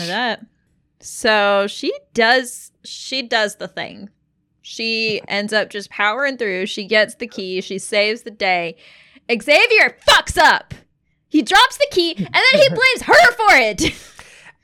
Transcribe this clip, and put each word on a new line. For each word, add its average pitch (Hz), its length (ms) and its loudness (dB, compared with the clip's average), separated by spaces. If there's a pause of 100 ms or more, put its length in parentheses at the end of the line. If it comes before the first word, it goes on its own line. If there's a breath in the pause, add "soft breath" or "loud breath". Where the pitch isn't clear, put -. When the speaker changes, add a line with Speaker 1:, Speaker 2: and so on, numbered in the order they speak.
Speaker 1:
catch. - 20 -
Speaker 2:
that. 220 380 -6 (540)
So 202 680 0
she - 240 -6 (220)
does, 240 580 0 (120)
she - 380 -10
does 220 340 -2
the 175 120 -12
thing. - 420 -14 (520)
She 226 600 -4
Speaker 1:
<laughs> - 40 -18
Speaker 2:
ends 208 240 -6
up 208 180 -2
just 202 200 -14
powering 247 460 -2
through. 185 300 -4
She 208 200 -10
gets 214 300 0
the 240 100 -12
key. 185 340 -8
She 190 180 -8
saves 214 440 -2
the 226 80 -16
day. 180 460 -4 (540 soft breath)
Xavier 302 680 2 (100)
fucks - 320 0
up! 269 360 2 (540)
He 302 140 2
drops 440 340 4
the 571 140 0
key, 339 260 -2
and 196 180 -6
then 508 280 4
he 554 60 6
Speaker 1:
<laughs> - 0 -
Speaker 2:
blames - 340 0
her - 300 6
for 415 240 4
it. 220 260 0 (800 loud breath)